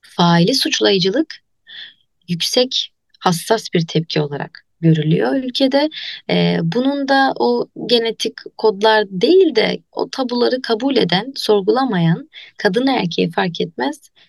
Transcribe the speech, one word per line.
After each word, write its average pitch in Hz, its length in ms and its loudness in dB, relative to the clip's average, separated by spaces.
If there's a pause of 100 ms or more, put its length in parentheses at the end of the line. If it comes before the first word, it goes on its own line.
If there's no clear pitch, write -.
faili 170 520 2
suçlayıcılık 208 800 0 (920)
yüksek, 247 640 -2 (260)
hassas - 540 -2
bir 165 140 0
tepki 156 340 -2
olarak 143 420 -8 (180)
görülüyor 165 540 2
ülkede. 269 540 0 (400)
Ee, 175 340 2
bunun 269 440 -2
da 269 320 4
o 240 280 0 (180)
genetik 226 520 -2 (200)
kodlar 214 520 2
değil 262 460 4
de - 240 0 (120)
o - 180 -6
tabuları 240 520 -2
kabul 240 340 -2
eden, 208 400 0
sorgulamayan, 208 920 0 (280)
kadın 214 300 0
erkeği 185 440 0
fark 180 300 -2
etmez, 247 380 -6 (300)